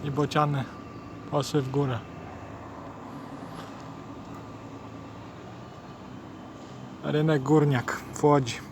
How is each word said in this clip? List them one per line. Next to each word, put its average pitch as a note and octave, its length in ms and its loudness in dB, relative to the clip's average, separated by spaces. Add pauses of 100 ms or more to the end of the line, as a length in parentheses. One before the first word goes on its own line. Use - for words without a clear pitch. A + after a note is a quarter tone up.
i D3 60 0
bociany C#3+ 540 4 (640)
poszły C#3+ 320 4
w C3 80 -2
górę. C3 280 2 (4000)
Rynek D3 400 4
Górniak C#3+ 580 6 (140)
w - 100 0
Łodzi. C#3+ 300 8 (180)